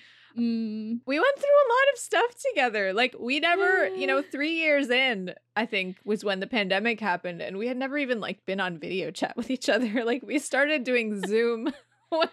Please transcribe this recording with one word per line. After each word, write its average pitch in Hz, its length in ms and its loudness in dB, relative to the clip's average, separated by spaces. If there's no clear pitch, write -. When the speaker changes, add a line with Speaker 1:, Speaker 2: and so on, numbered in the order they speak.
Speaker 1:
Mm. 226 680 -4
Speaker 2:
We 277 120 0
went 554 160 2
through 554 100 -6
a 571 240 6
lot 523 240 4
of 480 60 -8
stuff 453 360 0
together. 220 440 0
Like, 247 260 0
we 254 200 -2
never, 359 480 2
you 370 180 -4
know, 269 120 2
Speaker 1:
Yeah. 285 140 -2
Speaker 2:
three 294 200 -2
years 302 400 2
in, 240 420 0
I 214 100 0
think, 190 400 -4
was 202 180 -2
when 196 180 -2
the 196 40 -4
pandemic 208 540 0
happened, 175 420 -4
and 185 160 -6
we 220 100 -4
had 254 80 -4
never 269 220 -4
even, 254 220 -2
like, - 260 -8
been 196 140 -4
on 180 180 -4
video 170 320 -6
chat - 260 -4
with 233 140 -6
each 254 180 -2
other 233 200 4
<laughs> 226 180 0
like 247 160 0
we 214 160 -2
started 285 460 2
doing 220 420 0
Zoom 233 480 2
<laughs> - 180 -20
when 330 240 2